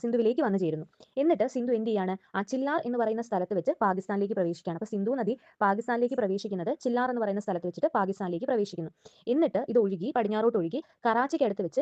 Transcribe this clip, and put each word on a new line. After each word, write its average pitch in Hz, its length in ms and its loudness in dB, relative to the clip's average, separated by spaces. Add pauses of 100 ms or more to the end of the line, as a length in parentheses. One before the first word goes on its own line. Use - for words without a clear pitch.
സിന്ധുവിലേക്ക് 233 400 2
വന്നു 196 160 2
ചേരുന്നു. 156 280 -2 (300)
എന്നിട്ട് 269 320 2
സിന്ധു 254 240 -2
എന്ത് 220 180 0
ചെയ്യാണ്? 190 260 0 (180)
ആ 196 80 -2
ചില്ലാർ 269 440 -2
എന്ന് 240 120 -2
പറയുന്ന 226 240 0
സ്ഥലത്ത് 202 320 -2
വെച്ച് 175 160 0 (100)
പാകിസ്ഥാനിലേക്ക് 202 540 0
പ്രവേശിക്കുകയാണ്. 170 420 -2
അപ്പൊ 214 100 -6
സിന്ധു 208 260 -2
നദി 247 260 -2 (220)
പാകിസ്ഥാനിലേക്ക് 233 540 2
പ്രവേശിക്കുന്നത് 202 680 -2
ചില്ലാർ 247 280 0
എന്ന് 240 140 -2
പറയുന്ന 202 180 0
സ്ഥലത്ത് 185 260 -2
വെച്ചിട്ട് 285 280 0
പാകിസ്ഥാനിലേക്ക് 190 520 0
പ്രവേശിക്കുന്നു. 180 440 0 (380)
എന്നിട്ട് 262 400 2
ഇത് 240 100 4
ഒഴുകി 196 380 0
പടിഞ്ഞാറോട്ട് 220 420 2
ഒഴുകി 170 240 -2 (240)
കറാച്ചിക്ക് 254 380 2
അടുത്ത് 202 180 0
വെച്ച് 180 200 -2